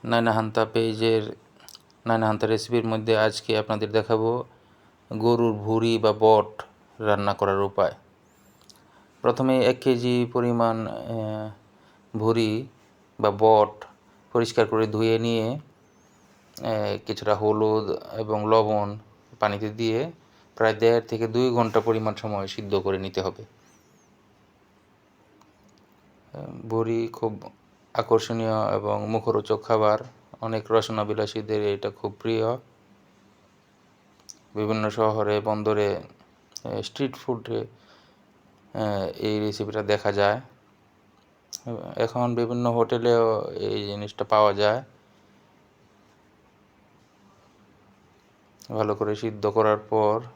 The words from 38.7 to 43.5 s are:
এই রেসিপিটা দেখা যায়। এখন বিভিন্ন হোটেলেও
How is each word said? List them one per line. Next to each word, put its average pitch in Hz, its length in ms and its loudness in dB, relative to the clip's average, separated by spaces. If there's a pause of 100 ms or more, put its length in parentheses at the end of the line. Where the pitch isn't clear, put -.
এই 107 220 -2
রেসিপিটা 107 440 -4
দেখা 101 280 0
যায়। 101 300 2 (1500)
এখন 123 400 -2
বিভিন্ন 120 360 0
হোটেলেও 117 800 2